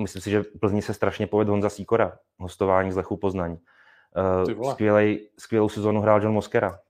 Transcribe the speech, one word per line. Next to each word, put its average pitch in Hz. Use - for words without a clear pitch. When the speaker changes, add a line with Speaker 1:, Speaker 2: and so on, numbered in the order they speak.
Speaker 1:
myslím 98
si, -
že 101
Plzni 101
se -
strašně 104
povedl 104
Honza 101
Sýkora, 104
hostování 95
z 92
Lechu 95
Poznaň. 90
Eh, 92
Speaker 2:
Ty 82
vole. 127
Speaker 1:
skvělej, 104
skvělou 107
sezónu 107
hrál 104
John 107
Mosquera, 104